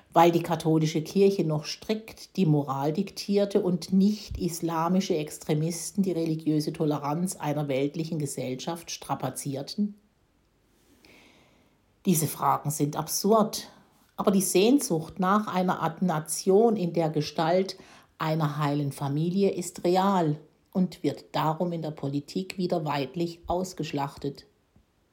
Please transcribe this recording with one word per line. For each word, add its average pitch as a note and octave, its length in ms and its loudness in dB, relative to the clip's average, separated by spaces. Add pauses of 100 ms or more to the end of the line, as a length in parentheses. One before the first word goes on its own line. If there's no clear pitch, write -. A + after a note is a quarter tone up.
(120)
Weil E3+ 200 8
die E3+ 100 2
katholische D#3+ 600 2
Kirche G3 420 2
noch D3+ 220 -2
strikt - 720 -8
die F#3 100 2
Moral C#3+ 460 2
diktierte G3+ 720 0
und F3+ 300 -2
nicht G3+ 460 2
islamische E3+ 800 0
Extremisten D#3 880 -4
die F#3 100 0
religiöse D#3+ 600 0
Toleranz D3+ 640 -2
einer D3 320 -4
weltlichen D3 500 -2
Gesellschaft C3 720 -6
strapazierten? C#3+ 1040 -4 (2000)
Diese D#3 200 4
Fragen C#3+ 460 0
sind D3 240 -2
absurd, G#3 720 2 (480)
aber F#3+ 160 2
die F#3+ 100 4
Sehnsucht F#3+ 800 2
nach G3+ 260 2
einer F#3 340 0
Art E3 220 -4
Nation F#3 720 4
in E3+ 180 -2
der D#3+ 180 2
Gestalt E3 680 0 (420)
einer D#3 380 -2
heilen C#3+ 320 0
Familie E3 640 0
ist - 320 -8
real F3+ 560 2 (320)
und F3+ 320 -2
wird - 220 -4 (100)
darum D#3+ 360 0
in E3 100 -6
der D3+ 100 -6
Politik D3 680 -6
wieder F3 260 -2
weidlich D3 640 -4
ausgeschlachtet. D3+ 960 -6 (680)